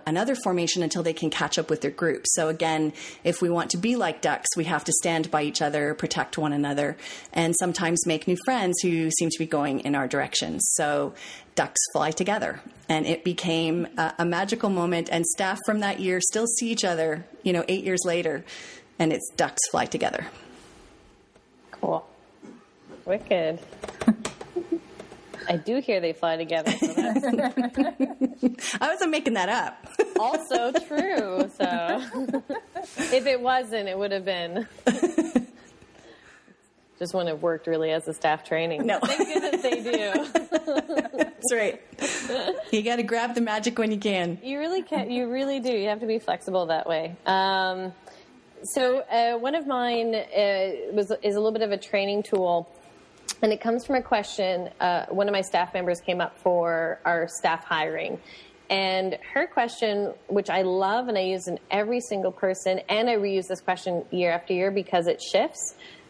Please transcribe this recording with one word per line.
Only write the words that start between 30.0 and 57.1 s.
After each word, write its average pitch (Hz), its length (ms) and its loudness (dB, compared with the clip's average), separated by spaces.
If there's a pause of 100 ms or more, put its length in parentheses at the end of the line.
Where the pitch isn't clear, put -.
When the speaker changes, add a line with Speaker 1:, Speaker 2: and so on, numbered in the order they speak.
Speaker 1:
<laughs> 381 40 2 (120)
Speaker 2:
Also 247 540 0
true. 277 840 0
So 180 440 0 (160)
<laughs> 262 260 -2 (540)
if 262 300 2
it 254 140 2
wasn't, 233 480 0
it 190 80 -2
would 202 140 0
have 196 120 0
been. 180 420 -2 (220)
<laughs> 247 600 2 (1500)
Just 180 160 -6
wouldn't 175 160 0
have 151 120 -4
worked 165 260 -2
really 160 240 2
as 160 160 0
a 160 60 -4
staff 156 320 0
training. 165 420 0
Speaker 1:
No. 202 120 2
Speaker 2:
Thank - 280 0
goodness 311 340 0
they 240 220 0
do. 220 300 0 (1000)
<laughs> 269 60 -6
Speaker 1:
That's - 360 0
right. 214 280 0 (880)
You 214 100 2
gotta 233 220 0
grab 233 320 -2
the 240 60 2
magic 220 360 0
when 220 140 2
you 214 60 0
can. 185 440 0
Speaker 2:
You 269 160 -6
really 339 260 -2
can. 254 280 -2
You 247 180 -2
really 269 300 -2
do. 247 100 -2
You 208 200 0
have 208 100 -2
to 226 80 -4
be 220 100 2
flexible 185 500 -2
that 160 200 0
way. 165 380 -2
Um, 190 640 2 (720)
so, 254 360 2
uh, 233 380 2
one 247 160 0
of 311 140 -2
mine, 240 480 0
uh, 196 800 0
was, 202 180 2 (100)
is 202 140 2
a 208 40 2
little 220 120 2
bit 220 100 -2
of 214 100 2
a 202 60 2
training 202 460 0
tool. 175 480 2 (720)
And 214 100 4
it 214 100 -2
comes 233 240 0
from 277 100 0
a 254 60 2
question, 190 680 -2 (100)
uh, 175 280 2
one 196 200 2
of 202 60 2
my 196 80 2
staff 180 320 0
members 180 260 0
came 180 220 -2
up - 180 -4
for 170 640 2
our 170 220 2